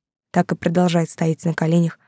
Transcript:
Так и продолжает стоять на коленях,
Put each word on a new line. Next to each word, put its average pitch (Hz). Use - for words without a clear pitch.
Так 180
и 170
продолжает 175
стоять 160
на 170
коленях, 165